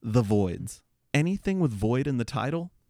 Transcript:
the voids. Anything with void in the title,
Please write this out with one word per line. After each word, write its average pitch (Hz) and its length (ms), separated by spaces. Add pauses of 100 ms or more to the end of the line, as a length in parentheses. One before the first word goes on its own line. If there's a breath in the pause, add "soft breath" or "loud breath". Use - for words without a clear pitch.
the 117 200
voids. 95 600 (300)
Anything 190 480
with 156 100
void 113 360
in 139 100
the 117 80
title, 143 480 (180)